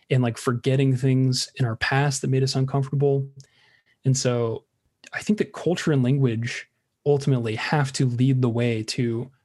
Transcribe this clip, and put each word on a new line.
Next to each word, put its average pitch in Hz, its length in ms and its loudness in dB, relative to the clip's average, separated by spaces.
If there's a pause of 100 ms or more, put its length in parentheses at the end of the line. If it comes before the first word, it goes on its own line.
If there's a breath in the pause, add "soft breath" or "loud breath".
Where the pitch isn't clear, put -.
and, 127 140 4
like, 117 140 -2
forgetting 131 580 2
things 131 600 0
in 131 100 0
our 117 120 -4
past 139 440 0
that - 80 -2
made 131 140 2
us 135 120 -2
uncomfortable. 139 720 0 (800 soft breath)
And 135 100 4
so 120 480 -2 (480)
I - 80 -10
think 214 200 -2
that - 120 -2
culture - 400 -2
and 139 100 4
language 123 680 0 (360)
ultimately 135 500 0
have 139 380 -2
to 139 120 0
lead 127 360 2
the 127 60 2
way 117 360 -2
to 120 460 -4 (160)